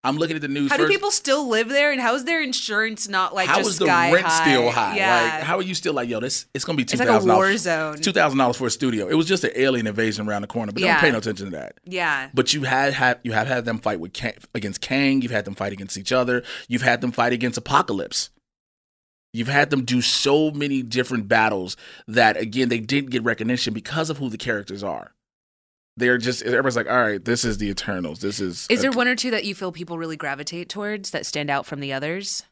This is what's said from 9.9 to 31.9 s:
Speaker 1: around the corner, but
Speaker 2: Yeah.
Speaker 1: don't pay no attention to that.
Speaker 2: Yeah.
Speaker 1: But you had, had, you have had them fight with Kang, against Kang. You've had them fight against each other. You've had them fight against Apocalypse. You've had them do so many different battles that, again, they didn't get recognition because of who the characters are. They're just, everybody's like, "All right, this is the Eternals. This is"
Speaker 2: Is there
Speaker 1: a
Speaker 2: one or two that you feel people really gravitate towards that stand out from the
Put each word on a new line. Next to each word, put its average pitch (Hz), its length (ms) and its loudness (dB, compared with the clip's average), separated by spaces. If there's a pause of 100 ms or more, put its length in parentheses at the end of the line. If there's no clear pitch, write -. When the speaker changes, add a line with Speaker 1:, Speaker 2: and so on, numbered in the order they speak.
Speaker 1:
around 101 140 -4
the 104 40 -10
corner, 110 240 -6
but 113 120 -4
Speaker 2:
Yeah. 180 100 4
Speaker 1:
don't 151 80 4
pay 151 100 6
no 117 60 2
attention 104 300 -4
to 92 100 -10
that. 64 160 -12 (120)
Speaker 2:
Yeah. 160 500 -4
Speaker 1:
But 135 180 2
you 147 100 -2
had, 135 300 2
had, 127 300 2
you 120 80 -4
have 110 160 0
had 123 180 -2
them 113 140 -2
fight 104 200 -2
with 87 140 -10
Kang, 117 220 -6 (180)
against 101 280 -6
Kang. 135 420 2
You've 120 80 -4
had 104 140 -2
them 98 100 -8
fight 101 180 -4
against 98 240 -10
each 95 140 -4
other. 123 320 2 (240)
You've 120 160 0
had 120 180 4
them 127 100 0
fight 120 220 2
against 120 240 -2
Apocalypse. 120 720 -2 (1040)
You've 113 140 -4
had 143 240 2
them 135 140 2
do 123 160 2
so 151 500 2
many 143 320 -2
different 120 440 -2
battles 107 480 2 (320)
that, 110 300 4
again, 117 320 0
they 117 100 2
didn't 135 300 -2
get 120 140 -2
recognition 117 500 -2
because 156 380 -4
of 143 80 -6
who 135 100 -4
the 110 80 -8
characters 101 460 -6
are. 73 320 -8 (840)
They're 123 200 4
just, 120 260 -2
everybody's 127 320 2
like, 117 140 -2
"All 123 120 4
right, 107 220 0
this 123 220 0
is 110 120 0
the 104 120 -2
Eternals. 90 500 -6
This 101 200 -4
is" 92 300 -4
Speaker 2:
Is 226 120 2
there 269 100 2
Speaker 1:
a - 20 -4
Speaker 2:
one 240 140 0
or 247 80 0
two - 160 -4
that 220 140 -2
you 202 100 -6
feel 185 160 -8
people 165 260 -10
really 165 200 -8
gravitate 151 520 -8
towards 208 420 -8
that - 140 -6
stand 147 240 -4
out 139 160 -2
from 139 140 -10
the 139 140 -8